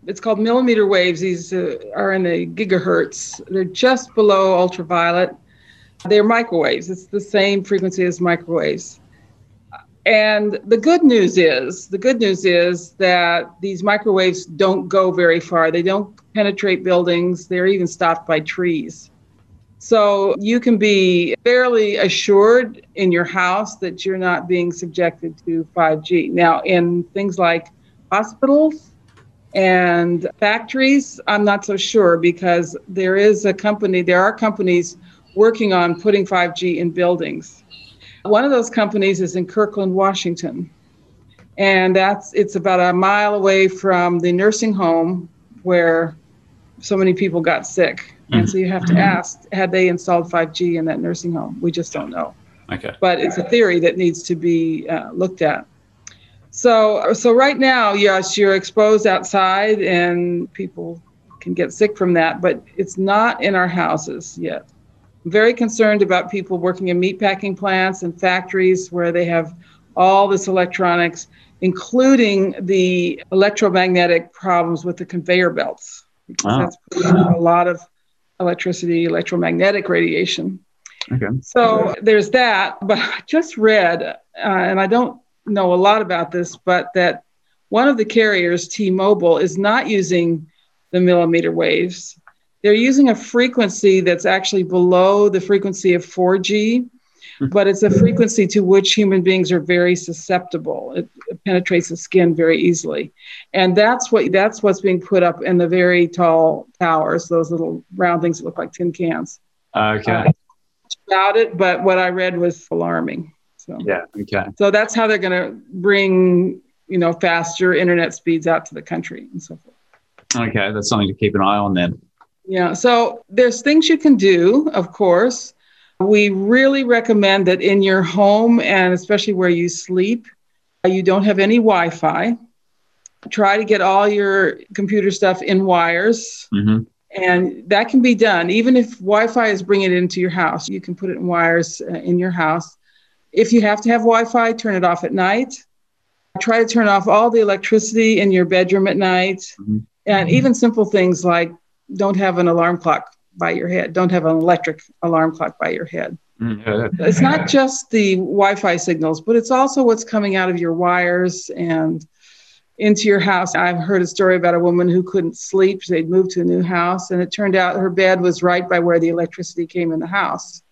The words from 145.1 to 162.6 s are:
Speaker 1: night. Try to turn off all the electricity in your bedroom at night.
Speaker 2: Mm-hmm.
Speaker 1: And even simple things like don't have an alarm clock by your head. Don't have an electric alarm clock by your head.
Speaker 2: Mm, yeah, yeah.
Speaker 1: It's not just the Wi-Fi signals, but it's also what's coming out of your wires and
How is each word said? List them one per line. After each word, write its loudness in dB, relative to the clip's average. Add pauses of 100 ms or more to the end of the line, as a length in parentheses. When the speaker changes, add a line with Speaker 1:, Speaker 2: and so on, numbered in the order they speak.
Speaker 1:
night. 0 (880)
Try 2
to 4
turn 2
off 2
all 4
the 2
electricity 2
in 4
your 4
bedroom 2
at 0
night. 0 (200)
Speaker 2:
Mm-hmm. -4 (260)
Speaker 1:
And 2
even 4
simple 2
things 0
like 0 (420)
don't 0
have 0
an 2
alarm 2
clock -2 (240)
by -2
your -4
head. -4
Don't 0
have 0
an 2
electric 0 (200)
alarm 0
clock -10
by -4
your -6
head. -10 (240)
Speaker 2:
Mm, -6
yeah, -2 (100)
yeah. -2
Speaker 1:
It's 0
not 0
just 0
the 0
Wi-Fi 0
signals, -4
but 0
it's 0
also 0
what's 2
coming -2
out 0
of -2
your -2
wires -2
and -4 (720)